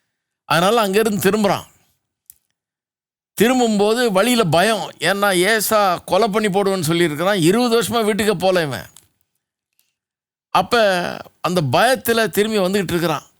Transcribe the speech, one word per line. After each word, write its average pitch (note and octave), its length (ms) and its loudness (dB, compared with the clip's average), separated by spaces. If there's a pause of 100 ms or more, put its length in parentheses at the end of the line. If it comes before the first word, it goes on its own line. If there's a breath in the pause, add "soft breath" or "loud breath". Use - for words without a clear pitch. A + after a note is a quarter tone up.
(460)
அதனால G3+ 420 2
அங்கேருந்து G#3 320 0
திரும்புறான். G3 460 0 (1700)
திரும்பும்போது A3+ 760 0
வழியில A3+ 320 2
பயம். F3 540 0
ஏன்னா G3 380 0
ஏசா G3+ 600 0
கொலை A3 300 0
பண்ணி G#3+ 220 -2
போடுவேன்னு F#3+ 340 -2
சொல்லியிருக்கிறான். E3+ 580 0
இருபது A3+ 400 2
வருஷமா A3+ 220 -2
வீட்டுக்கு G#3 340 0
போல F#3 260 0
இவன். B2+ 220 -8 (1600)
அப்ப F#3+ 280 0 (640)
அந்த F3+ 200 -2
பயத்துல A3 680 0
திரும்பி G#3 300 -2
வந்துகிட்டு F#3 300 -2
இருக்கிறான். D#3+ 340 -2 (160)